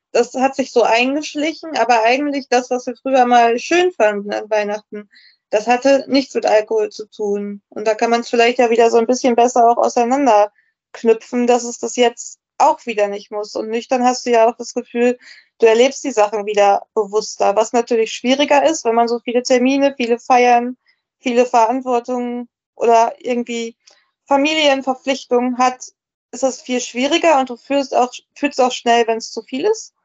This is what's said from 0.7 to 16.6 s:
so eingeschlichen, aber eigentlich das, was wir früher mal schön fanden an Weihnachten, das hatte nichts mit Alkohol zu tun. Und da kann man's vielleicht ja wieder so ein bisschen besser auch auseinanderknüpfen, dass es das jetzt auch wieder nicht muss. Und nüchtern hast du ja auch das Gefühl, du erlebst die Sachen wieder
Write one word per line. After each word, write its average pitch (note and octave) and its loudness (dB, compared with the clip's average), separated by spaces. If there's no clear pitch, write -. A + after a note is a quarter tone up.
so A#3+ 2
eingeschlichen, D4 -2
aber A3+ 4
eigentlich C#4 0
das, B3 0
was B3 -4
wir B3 -8
früher C4 2
mal A#3+ 4
schön F4+ 0
fanden G#3 -2
an G#3+ -8
Weihnachten, G#3 -6
das G#3 -2
hatte B3 2
nichts C4+ -2
mit A3 -4
Alkohol G#3+ 0
zu G#3+ -16
tun. G3+ -8
Und G#3+ -12
da A3 0
kann A#3 -2
man's A#3 -2
vielleicht A#3+ 2
ja A#3+ 2
wieder A#3 4
so A#3 2
ein A3+ 2
bisschen B3+ 0
besser A#3+ 4
auch A#3 2
auseinanderknüpfen, A#3 0
dass A#3+ 2
es A#3+ -12
das - -10
jetzt - -2
auch D#4 0
wieder G#3 -2
nicht G3+ -12
muss. G#3 -10
Und A3 -8
nüchtern A#3+ -4
hast B3 0
du B3 -2
ja A3+ 4
auch A#3+ -6
das - -14
Gefühl, B3 -2
du A3+ 6
erlebst A#3+ 2
die C#4 -4
Sachen G#3 -2
wieder G3+ 2